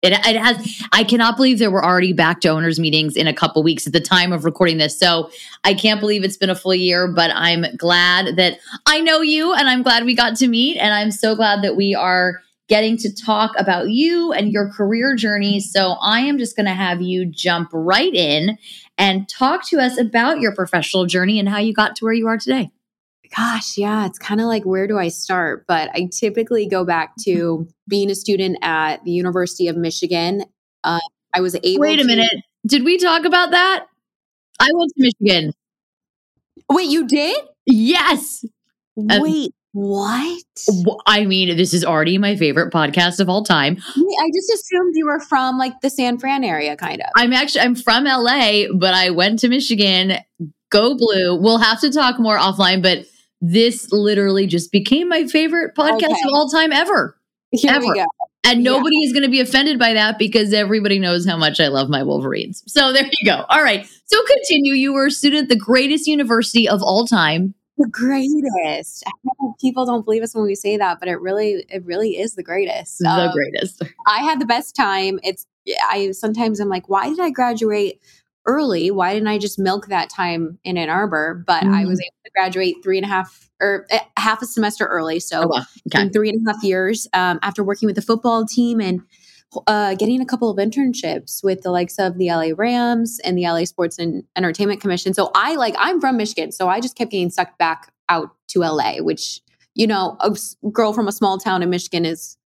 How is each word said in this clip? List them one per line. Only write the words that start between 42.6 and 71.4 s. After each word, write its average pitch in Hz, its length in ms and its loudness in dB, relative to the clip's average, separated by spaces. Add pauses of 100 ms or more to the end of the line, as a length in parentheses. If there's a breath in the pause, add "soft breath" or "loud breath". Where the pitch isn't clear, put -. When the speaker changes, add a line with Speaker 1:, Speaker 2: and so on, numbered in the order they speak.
Speaker 1:
podcast 175 480 0
of 190 100 2
all 202 140 0
time. 165 340 2 (200)
Speaker 2:
Wait, 339 240 2
I 320 100 0
just 381 220 -2
assumed 359 420 0
you 311 120 0
were 294 120 -2
from, 262 380 0
like, 254 240 -4
the 277 80 0
San 247 300 -2
Fran 269 240 -2
area, 151 320 -2
kind 160 260 -8
of. - 60 -6 (100)
Speaker 1:
I'm 240 160 4
actually, 285 280 0
I'm 247 120 2
from 240 320 2
L 254 240 2
A, 214 460 2
but 185 180 2
I 185 160 4
went 190 300 2
to 247 100 2
Michigan. 202 680 2 (520)
Go 226 260 4
Blue. 196 400 2
We'll 220 220 4
have 226 240 2
to 302 80 2
talk 254 300 0
more 214 180 2
offline, 185 460 2
but 180 240 0 (380 soft breath)
this 226 460 2
literally 196 560 2
just 170 240 -2
became 269 380 2
my 320 160 0
favorite 320 500 0
podcast 294 200 2
Speaker 2:
Okay. 220 100 0
Speaker 1:
of 302 280 0
all 294 140 2
time 320 240 2
ever. 311 460 0 (340)
Speaker 2:
Here 269 260 2
we 240 100 0
Speaker 1:
Ever. 180 60 2
Speaker 2:
go. 190 120 0 (400)
Speaker 1:
And 240 180 4
Speaker 2:
Yeah. 254 80 4
Speaker 1:
nobody 277 280 2
is 285 120 0
gonna 277 160 2
be 254 140 2
offended 262 360 2
by 226 160 2
that 214 240 0
because 214 360 2
everybody 208 440 2
knows 175 280 0
how 180 100 0
much 156 240 0
I 156 80 4
love 135 220 0
my 135 140 0
Wolverines. 143 640 -4
So 262 260 2
there 269 100 4
you 277 220 -4
go. 180 240 2
All 302 120 6
right. 208 240 2 (200 loud breath)
So 440 180 2
continue. 285 520 4
You 269 180 2
were 269 140 2
a 285 40 2
student 285 320 2
at - 60 -4
the 240 80 4
greatest 269 500 2
university 233 640 2
of 196 120 2
all 202 240 2
time. 180 480 0 (240)
Speaker 2:
The 277 120 2
greatest. 247 1160 -2
I - 60 -8 (140)
know 269 340 -6
people 254 260 0
don't 240 200 -2
believe 220 180 0
us 226 100 -8
when 220 120 -2
we 196 100 0
say 208 220 -2
that, 185 240 -2
but 180 80 -6
it 175 100 -4
really, 202 480 -2